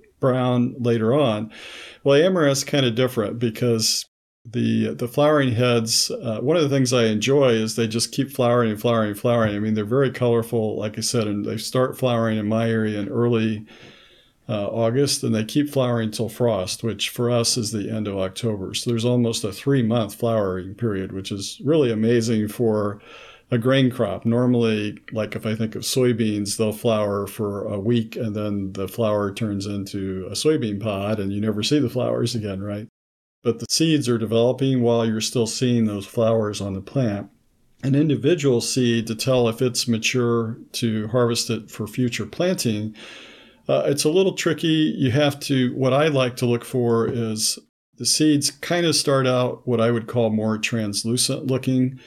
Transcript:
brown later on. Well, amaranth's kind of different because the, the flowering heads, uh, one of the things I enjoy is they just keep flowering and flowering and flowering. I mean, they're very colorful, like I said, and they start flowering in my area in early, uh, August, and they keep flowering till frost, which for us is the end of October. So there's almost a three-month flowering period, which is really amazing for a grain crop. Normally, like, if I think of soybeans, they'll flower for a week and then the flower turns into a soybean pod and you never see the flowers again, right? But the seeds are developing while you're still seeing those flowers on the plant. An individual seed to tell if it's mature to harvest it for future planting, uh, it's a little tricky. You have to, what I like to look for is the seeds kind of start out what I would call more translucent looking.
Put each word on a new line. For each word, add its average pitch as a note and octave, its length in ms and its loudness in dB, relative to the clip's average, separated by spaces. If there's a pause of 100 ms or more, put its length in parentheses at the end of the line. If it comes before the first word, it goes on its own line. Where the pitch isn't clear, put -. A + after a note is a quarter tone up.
(180)
brown B2+ 600 2
later A#2 360 2
on. A2 360 0 (520)
Well, C#3 180 6
amaranth's D#3+ 440 2
kind C#3 220 0
of A2+ 80 0
different A#2 440 0
because A#2 680 0 (380)
the, A2+ 500 0
the A#2+ 140 -6
flowering C#3+ 440 2
heads, A#2 580 2
uh, A2+ 300 -6
one D3 160 2
of E3+ 60 4
the C#3+ 60 2
things C3 240 2
I A#2+ 120 4
enjoy A#2+ 480 4
is A2 240 0
they A2+ 120 0
just A2+ 240 -2
keep C3+ 180 -2
flowering A#2+ 400 2
and G#2 100 -4
flowering A2+ 300 2
and F#2+ 80 -8
flowering. A2+ 380 2
I - 20 -2
mean, G#2+ 160 0
they're G#2+ 100 0
very B2+ 260 2
colorful, A2+ 680 0
like G#2+ 200 -6
I - 20 -6
said, A2+ 260 -2
and G#2 180 -2
they G#2+ 120 -4
start C3 420 -2
flowering A2+ 400 2
in G#2 80 -2
my A2+ 220 2
area G#2+ 320 0
in G2+ 80 -6
early, A2 580 0 (800)
uh, G#2 220 -4
August, A#2 540 0
and A#2 120 0
they A2 100 0
keep C#3+ 260 0
flowering A#2+ 400 0
till A2 180 -4
frost, G#2+ 560 -2
which G#2 240 -4
for A#2+ 220 -2
us A#2+ 260 2
is A2 160 -4
the G#2+ 180 -4
end A2 160 -4
of G2 120 -4
October. F#2+ 560 -4
So - 160 -4
there's A#2 160 0
almost A#2+ 380 2
a G2 80 -4
three-month A#2 640 2
flowering G2 600 -2
period, G2 380 -2
which F#2+ 200 -8
is - 320 -8
really C#3+ 260 4
amazing A2 580 2
for G#2+ 520 -2 (500)
a B2 60 2
grain C3 340 4
crop. G2+ 360 -2
Normally, A#2 720 2 (140)
like, G#2+ 220 -4
if G#2+ 120 -8
I A2 80 0
think A2 200 -4
of F#2 80 -8
soybeans, A2 760 0
they'll A2 140 0
flower G#2 540 0
for G2+ 380 -6
a G#2 140 -4
week A2+ 380 0
and A2+ 200 -4
then G2+ 380 -4
the F#2+ 140 -6
flower G#2+ 440 0
turns G2+ 320 -4
into G2 640 -6
a G2 40 -8
soybean A#2 480 0
pod G#2 360 -2
and G2 140 -4
you G2+ 80 -4
never G#2+ 220 -2
see D3 160 2
the A#2+ 120 0
flowers A#2+ 440 -2
again, G2+ 280 -6
right? G#2 260 -8 (560)
But A#2 140 0
the A#2+ 100 -8
seeds D#3 400 2
are A#2+ 80 2
developing A#2 640 2
while A#2 260 4
you're A2 140 0
still A2+ 260 0
seeing A#2+ 380 2
those G#2 220 -2
flowers A2 560 0
on G2 100 -4
the F#2+ 80 -6
plant. G#2 480 -2 (540)
An C3+ 120 0
individual C#3 680 2
seed A#2 440 0
to A2+ 80 -6
tell B2 340 2
if A2 120 -4
it's B2 260 0
mature A#2 720 0 (140)
to A2 360 -2
harvest A#2+ 420 0
it A2 200 -6
for G#2+ 160 -8
future A#2+ 380 -2
planting, A2+ 720 -2 (720)
uh, C3+ 160 2
it's C#3+ 200 0
a D3+ 60 4
little F#3 220 2
tricky. D#3+ 640 0
You C3+ 140 2
have C#3+ 300 2
to, B2+ 340 0
what C3 180 2
I D3 160 4
like C3 280 0
to B2+ 100 0
look A#2+ 180 0
for A#2 420 2
is A2 520 -2 (400)
the B2 80 -6
seeds D3+ 440 2
kind F3 360 -2
of D3+ 100 2
start C3+ 300 2
out B2+ 420 0
what A#2 120 2
I A2+ 100 4
would A2+ 160 -2
call A#2 240 0
more A2 260 0
translucent A2+ 920 -2
looking. B2+ 600 0